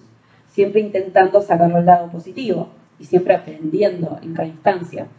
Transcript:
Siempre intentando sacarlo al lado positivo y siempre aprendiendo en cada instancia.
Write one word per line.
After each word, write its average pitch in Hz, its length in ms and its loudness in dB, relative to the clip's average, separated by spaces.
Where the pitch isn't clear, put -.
Siempre 202 320 0
intentando 190 640 2
sacarlo 170 340 2
al 175 100 2
lado 175 240 6
positivo 175 580 -6
y 151 60 -20
siempre 180 300 2
aprendiendo 160 880 -4
en 165 100 -12
cada 165 160 -8
instancia. - 580 -4